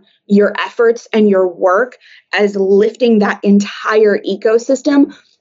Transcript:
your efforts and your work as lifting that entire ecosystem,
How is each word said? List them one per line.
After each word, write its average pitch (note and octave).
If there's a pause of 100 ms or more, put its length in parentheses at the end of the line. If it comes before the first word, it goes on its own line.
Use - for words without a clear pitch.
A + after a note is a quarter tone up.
(280)
your G3+
efforts A3+
and G#3+
your F#3
work F#3 (340)
as G3+
lifting G#3
that G3
entire G3+
ecosystem, B3+ (280)